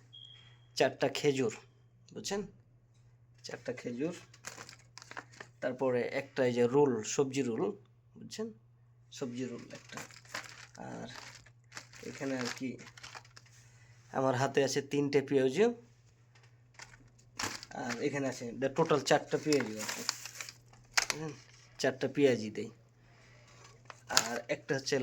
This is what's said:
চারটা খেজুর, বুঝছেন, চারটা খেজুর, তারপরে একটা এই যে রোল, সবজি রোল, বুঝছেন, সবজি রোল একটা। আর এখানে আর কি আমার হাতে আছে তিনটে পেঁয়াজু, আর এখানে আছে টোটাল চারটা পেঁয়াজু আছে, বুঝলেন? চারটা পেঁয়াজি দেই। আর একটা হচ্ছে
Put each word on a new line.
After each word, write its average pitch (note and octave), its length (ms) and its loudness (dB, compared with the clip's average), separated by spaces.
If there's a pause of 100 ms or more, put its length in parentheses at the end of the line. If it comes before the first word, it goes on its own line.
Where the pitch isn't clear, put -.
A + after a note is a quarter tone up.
(760)
চারটা C#3 300 4 (100)
খেজুর, C3 360 4 (600)
বুঝছেন, - 280 -4 (1040)
চারটা - 260 -8 (100)
খেজুর, C3+ 340 -4 (1500)
তারপরে B2+ 380 2 (200)
একটা - 280 -4
এই A#2+ 80 0
যে A#2+ 60 6 (120)
রোল, C#3+ 160 8 (240)
সবজি C3+ 340 2
রোল, A2+ 140 0 (540)
বুঝছেন, - 300 -10 (720)
সবজি B2 340 -6
রোল A#2 120 -12 (160)
একটা। - 180 -16 (880)
আর A#2 200 -10 (1000)
এখানে - 320 -6
আর A#3+ 160 -2
কি B3+ 120 -6 (1500)
আমার C3 240 4
হাতে C3+ 260 2
আছে C#3 120 0 (120)
তিনটে C#3+ 280 2 (100)
পেঁয়াজু, C3+ 360 4 (2250)
আর A#2+ 120 -4 (140)
এখানে C#3 240 0
আছে B2 140 -8 (320)
টোটাল D#3+ 220 4 (100)
চারটা D3 340 4
পেঁয়াজু C3 300 2 (100)
আছে, - 180 -6 (1080)
বুঝলেন? D#3 240 -4 (500)
চারটা C3 340 0
পেঁয়াজি A#2+ 420 4
দেই। G#2+ 120 -6 (1500)
আর A#2 160 -2 (200)
একটা - 220 -6
হচ্ছে - 260 0